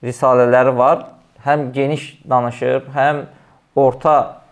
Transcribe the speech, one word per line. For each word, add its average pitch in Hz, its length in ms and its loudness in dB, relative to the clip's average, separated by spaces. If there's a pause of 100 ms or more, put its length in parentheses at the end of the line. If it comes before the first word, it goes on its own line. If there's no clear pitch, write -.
risalələri 127 720 2
var. 147 300 2 (380)
Həm 143 280 -2
geniş 139 360 -4 (200)
danışıb, 127 640 -2
həm 143 320 -2 (500)
orta 139 760 0